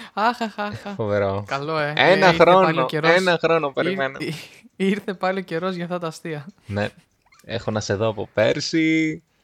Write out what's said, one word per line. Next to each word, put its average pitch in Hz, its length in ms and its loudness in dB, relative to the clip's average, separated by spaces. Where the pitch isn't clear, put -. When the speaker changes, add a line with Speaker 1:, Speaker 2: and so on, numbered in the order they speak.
Speaker 1:
χα, 226 200 0
χα, 226 160 -6
χα, 208 240 -8
χα. - 200 -12
Speaker 2:
Φοβερό. 101 520 -2
Speaker 1:
Καλό, 147 320 -6
ε. 147 180 -2
Speaker 2:
Ένα 185 300 6
Speaker 1:
Ε, 175 40 8
ήρθε 165 140 4
Speaker 2:
χρόνο, 180 200 8
Speaker 1:
πάλι 160 160 0
ο 127 60 0
καιρός. 156 280 0
Speaker 2:
ένα 180 280 2
χρόνο 160 240 2
Speaker 1:
Ήρ-, 135 60 -4
Speaker 2:
περιμένω. 143 460 -2
Speaker 1:
ήρθε 196 380 -2
πάλι 190 240 -2
ο 190 40 -6
καιρός 180 320 -6
για 175 100 -6
αυτά 175 140 -6
τα 170 80 -6
αστεία. 156 400 -10
Speaker 2:
Ναι. 104 220 -4
Έχω - 260 -8
να 110 100 -2
σε 104 140 -4
δω 107 140 -2
από 104 260 -6
πέρσι. 160 880 0